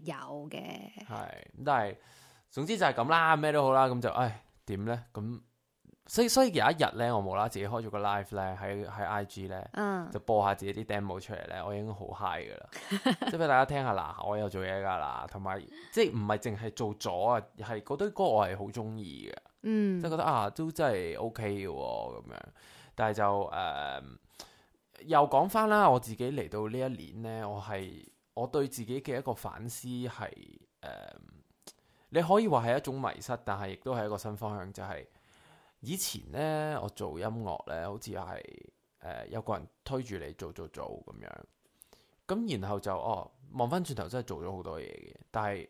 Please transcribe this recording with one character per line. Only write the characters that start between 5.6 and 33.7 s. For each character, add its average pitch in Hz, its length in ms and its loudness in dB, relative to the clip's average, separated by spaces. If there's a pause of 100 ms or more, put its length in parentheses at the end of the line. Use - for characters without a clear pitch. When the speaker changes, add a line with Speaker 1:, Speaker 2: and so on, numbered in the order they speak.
Speaker 2:
所 - 160 2
以， 240 60 6
所 262 160 8
以 220 80 4
有 123 180 6
一 160 40 6
日 156 240 2
呢， 117 200 2
我 101 40 2
無 95 140 0
啦 101 80 4
啦 113 40 2
自 104 120 -4
己 101 60 -2
開 117 160 -2
咗 110 80 -6
個 104 100 -4
live 101 360 0
呢， 95 260 -2
喺， 101 240 -4
喺 101 200 -6
I 101 180 -2
G 95 240 -10
呢， 95 240 -8
Speaker 1:
嗯。 165 400 -4
Speaker 2:
就 104 80 -4
播 107 260 4
下 101 80 6
自 98 120 -6
己 101 80 -2
啲 110 100 -4
demo 101 340 -2
出 95 160 -10
嚟 82 140 -8
呢， 85 180 -6
我 101 80 -4
已 101 40 -4
經 107 180 -6
好 98 120 -10
high 92 440 -4
㗎 50 60 -12
啦。 - 120 -18 (200)
Speaker 1:
<laughs> 202 400 0
Speaker 2:
即 180 80 -2
係 165 40 2
畀 160 60 4
大 - 0 -
家 135 180 8
聽 143 160 0
下， 120 120 2
嗱， 85 340 -4
我 104 100 0
又 104 120 0
做 95 160 -4
嘢 92 40 -2 (120)
㗎 - 20 -4
啦， 76 480 -2
同 98 100 -10
埋 95 200 -4 (320)
即 226 80 4
係 175 100 4
唔 110 140 -2
係 104 140 4
淨 107 180 -4
係 110 140 -6
做 107 260 -2
咗 92 320 0
啊， 117 120 4 (180)
係 107 240 -6
嗰 139 120 -4
堆 196 140 0
歌 202 160 -2
我 107 200 6
係 92 120 -2
好 98 80 -6
鍾 110 320 -6
意 69 340 -10
嘅。 - 60 -10 (240)
Speaker 1:
嗯。 208 400 2
Speaker 2:
即 170 60 -2
係 - 20 0
覺 160 80 0
得， 165 60 2
啊， 113 260 2
都 160 220 -4
真 151 200 4
係 85 280 0
OK 110 280 -4
嘅 101 200 -2
喎， 87 40 -4
噉 58 520 -6 (100)
樣。 50 60 -12 (560)
但 110 180 2
係 101 40 -4
就， 107 60 4
誒， 80 800 0 (1000)
又 156 140 6 (100)
講 147 180 8
返 220 220 4
啦， 208 200 8
我 127 100 8
自 113 160 -8
己 123 160 -2
嚟 123 180 -4
到 107 180 -2
呢 117 120 -4
一 131 320 -2
年 107 100 -10
呢， 113 280 -6
我 101 120 -6
係， 95 420 -8 (300)
我 120 140 -2
對 139 200 4
自 127 160 -6
己 123 180 -4
嘅 131 180 -4
一 - 20 -6
個 135 120 -2
反 113 360 -8
思 - 180 -10
係， 123 220 -4
誒， 50 800 -12 (1200)
你 156 120 4
可 185 180 8
以 226 80 4
話 123 200 6
係 123 100 6
一 147 40 0
種 135 200 -4
迷 120 60 0 (140)
失， 120 240 -4
但 98 140 -2
係 98 120 -4